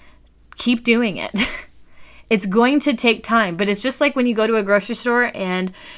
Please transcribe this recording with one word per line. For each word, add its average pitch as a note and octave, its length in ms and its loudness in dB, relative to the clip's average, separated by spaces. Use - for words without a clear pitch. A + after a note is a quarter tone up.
Keep A#3+ 260 0
doing A#3 340 2
it. G3+ 380 -2
<laughs> - 100 -14
It's G#3 200 0
going A#3+ 340 4
to C#4+ 120 2
take A3+ 300 0
time, A3 320 0
but G3 140 -2
it's G3+ 140 0
just - 180 -2
like C#4+ 140 0
when B3+ 100 0
you A#3+ 80 0
go A3 140 0
to A3+ 80 2
a G#3+ 80 0
grocery G3+ 320 0
store A#3+ 400 0
and F#3 360 -4